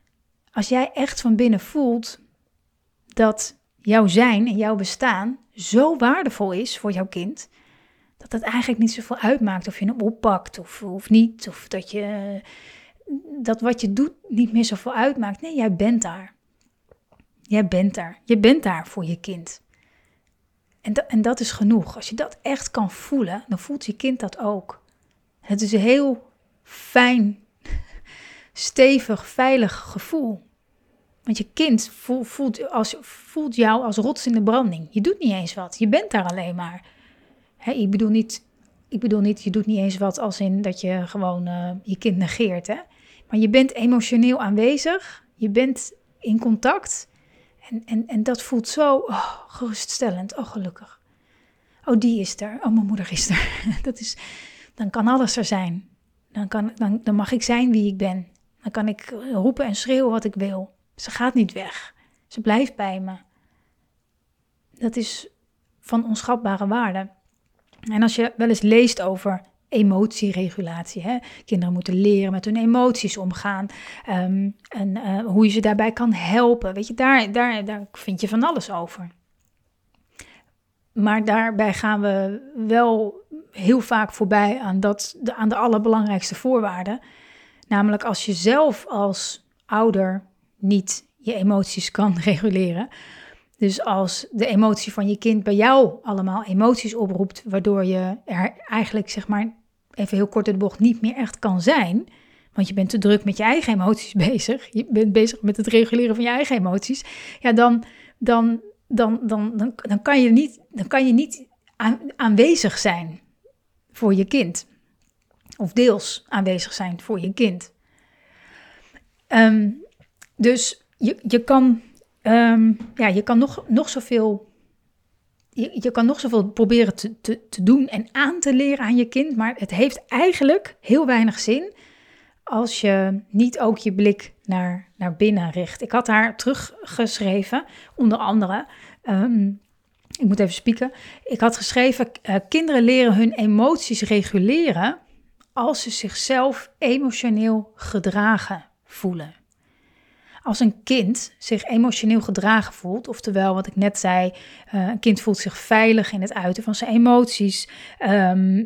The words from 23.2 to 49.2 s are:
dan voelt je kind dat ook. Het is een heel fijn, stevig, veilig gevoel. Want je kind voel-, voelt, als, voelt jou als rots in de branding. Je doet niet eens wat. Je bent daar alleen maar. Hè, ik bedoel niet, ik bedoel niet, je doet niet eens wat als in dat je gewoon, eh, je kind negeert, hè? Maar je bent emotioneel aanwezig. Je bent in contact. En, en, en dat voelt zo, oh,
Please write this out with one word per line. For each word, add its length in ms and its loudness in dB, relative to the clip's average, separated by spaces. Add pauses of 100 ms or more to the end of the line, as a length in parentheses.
dan 120 -4
voelt 260 -10
je 100 -6
kind 240 -4
dat 180 -8
ook. 460 -8 (560)
Het 220 -4
is 100 -2
een 80 4
heel 520 2 (320)
fijn, 760 2 (1120)
stevig, 760 2
veilig 480 2
gevoel. 720 -8 (800)
Want 120 -2
je 140 -6
kind 360 0
voel-, 340 -6
voelt, 460 -6
als, 320 -4
voelt 540 -8
jou 280 2
als 140 -4
rots 300 -2
in 60 0
de 100 2
branding. 460 0
Je 120 -2
doet 180 0
niet 120 -2
eens 220 -6
wat. 240 -12
Je 100 0
bent 240 2
daar 140 0
alleen 300 -8
maar. 300 -12 (720)
Hè, 140 -8
ik 180 -2
bedoel 200 0
niet, 360 -2 (420)
ik 120 -6
bedoel 200 0
niet, 240 0
je 60 -4
doet 160 -2
niet 120 0
eens 200 -2
wat 220 -4
als 200 -6
in 220 0
dat 200 -6
je 240 -4
gewoon, 420 -6
eh, 240 -6 (120)
je 140 -6
kind 200 0
negeert, 500 -2
hè? 100 -6 (520)
Maar 100 0
je 100 4
bent 240 4
emotioneel 680 2
aanwezig. 840 -2 (100)
Je 140 -4
bent 440 0 (260)
in 200 0
contact. 720 -2 (600)
En, 160 -8
en, 220 -2
en 160 -2
dat 180 -2
voelt 260 -4
zo, 280 2
oh, 520 -6